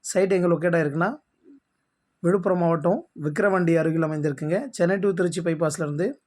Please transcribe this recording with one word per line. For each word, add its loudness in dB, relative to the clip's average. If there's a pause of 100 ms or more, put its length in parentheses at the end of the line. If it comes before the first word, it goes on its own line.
சைட் 2
எங்க 2
லொக்கேட் 0
ஆயிருக்குன்னா, 0 (1120)
விழுப்புரம் 2
மாவட்டம் 2 (280)
விக்கிரவாண்டி 2
அருகில் 0
அமைந்திருக்குங்க. -2 (200)
சென்னை 2
to 2 (100)
திருச்சி -2
பைபாஸ்ல -2
இருந்து -2 (180)